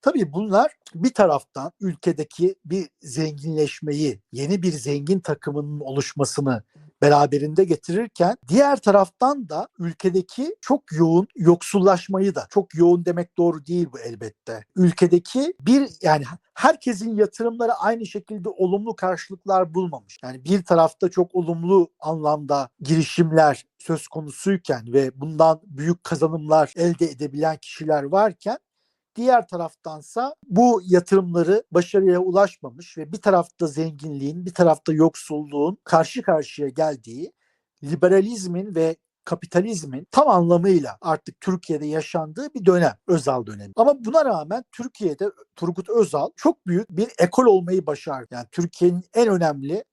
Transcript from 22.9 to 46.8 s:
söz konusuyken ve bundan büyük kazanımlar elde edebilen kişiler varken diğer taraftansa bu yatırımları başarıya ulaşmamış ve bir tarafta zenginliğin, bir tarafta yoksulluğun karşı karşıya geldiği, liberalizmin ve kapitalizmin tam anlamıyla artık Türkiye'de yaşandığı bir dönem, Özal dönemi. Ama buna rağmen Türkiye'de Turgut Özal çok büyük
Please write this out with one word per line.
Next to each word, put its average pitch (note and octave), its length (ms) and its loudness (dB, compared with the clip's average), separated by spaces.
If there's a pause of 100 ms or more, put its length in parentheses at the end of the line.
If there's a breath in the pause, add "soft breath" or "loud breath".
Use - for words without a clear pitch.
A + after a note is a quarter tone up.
söz - 300 -8
konusuyken D3 840 -6
ve C3+ 280 0
bundan D#3 440 2
büyük D#3+ 400 -6
kazanımlar D#3 720 0
elde E3+ 300 0
edebilen D3 500 -6
kişiler D#3 460 -4
varken G3 560 -2 (580)
diğer B3 320 2
taraftansa E3+ 840 -10 (120)
bu A#3 380 4
yatırımları F3+ 840 2
başarıya F3+ 500 2
ulaşmamış F3+ 760 -2
ve D3+ 140 -12
bir G#3 80 -12
tarafta F3 460 0
zenginliğin, D3+ 800 -8
bir F#3 80 -12
tarafta E3 380 2
yoksulluğun D3+ 920 0
karşı E3 380 0
karşıya D3 460 -2
geldiği, C3+ 640 -6 (520)
liberalizmin F#3+ 920 0
ve D#3+ 220 0 (280)
kapitalizmin E3+ 840 -4
tam D4 180 4
anlamıyla E3+ 720 2
artık D#3+ 400 -6
Türkiye'de E3 460 -4
yaşandığı D#3 680 -6
bir G#3+ 100 -10
dönem, F3 300 4 (120)
Özal C3+ 400 -2
dönemi. G2+ 300 -16
Ama C4 280 2
buna D4 200 2
rağmen G3+ 480 -4
Türkiye'de G3+ 580 -6 (260)
Turgut F3 320 -6
Özal G3 480 0
çok - 300 -2
büyük F3+ 240 -2